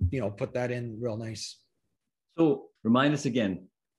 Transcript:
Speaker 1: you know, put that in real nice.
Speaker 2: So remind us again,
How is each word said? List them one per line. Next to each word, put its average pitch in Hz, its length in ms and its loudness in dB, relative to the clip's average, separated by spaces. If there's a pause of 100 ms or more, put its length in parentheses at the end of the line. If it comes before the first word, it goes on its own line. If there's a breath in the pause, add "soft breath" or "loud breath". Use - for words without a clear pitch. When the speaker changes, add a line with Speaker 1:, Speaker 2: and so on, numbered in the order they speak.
Speaker 1:
you 131 120 -2
know, 101 100 -2
put 123 220 -8
that 123 180 -2
in 120 300 -6
real 113 160 -4
nice. 110 420 -10 (800)
Speaker 2:
So 165 320 2 (120)
remind 131 320 4
us 147 120 -2
again, 113 420 0 (320)